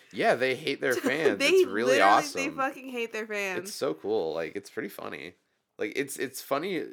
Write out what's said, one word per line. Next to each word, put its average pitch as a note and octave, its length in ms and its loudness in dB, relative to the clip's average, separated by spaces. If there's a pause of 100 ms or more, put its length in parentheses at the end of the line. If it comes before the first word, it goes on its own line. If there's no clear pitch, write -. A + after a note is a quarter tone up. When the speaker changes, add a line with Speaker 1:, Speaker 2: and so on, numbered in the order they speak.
(120)
Speaker 1:
Yeah, F3+ 220 2
they B2+ 200 2
hate B2+ 280 -4
their C3+ 120 2
Speaker 2:
<laughs> - 0 -
Speaker 1:
fans. G3+ 440 2
Speaker 2:
They C#4 80 2
Speaker 1:
It's F#4 200 6
really A2+ 260 2
Speaker 2:
literally, F#3 100 6
Speaker 1:
awesome. - 400 4
Speaker 2:
they - 80 -4
fucking C4+ 400 -6
hate A#3 240 -6
their A3 120 -6
fans. G3 340 -4
Speaker 1:
It's G3 140 -10
so D3+ 200 -4
cool. F2+ 400 -2
Like, E2 200 -4
it's G2+ 140 -8
pretty - 220 -8
funny. E2+ 420 -12 (460)
Like, G#2+ 180 -4
it's, C#3 220 -4
it's - 240 -6
funny. D3+ 500 -4